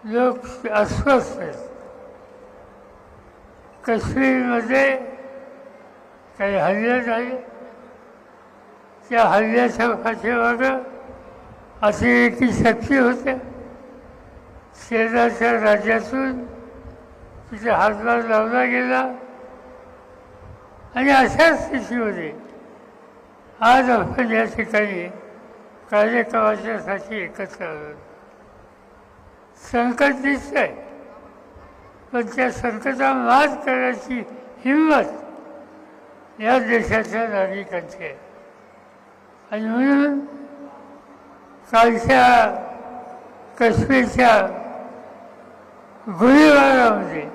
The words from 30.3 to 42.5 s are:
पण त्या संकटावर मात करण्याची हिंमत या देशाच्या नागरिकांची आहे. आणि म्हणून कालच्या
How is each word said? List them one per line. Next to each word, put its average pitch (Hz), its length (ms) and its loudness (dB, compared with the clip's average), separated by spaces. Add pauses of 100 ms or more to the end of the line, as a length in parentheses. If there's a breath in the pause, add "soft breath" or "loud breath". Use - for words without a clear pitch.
पण 240 220 -4
त्या 254 180 0
संकटावर 262 640 -2
मात 262 400 2 (100)
करण्याची 254 520 -4 (460)
हिंमत - 1800 -4
या 240 180 2
देशाच्या 220 680 -2
नागरिकांची 190 760 -6
आहे. 143 100 -12 (1400)
आणि 220 140 -6
म्हणून 277 540 2 (1500)
कालच्या 240 580 6 (1300)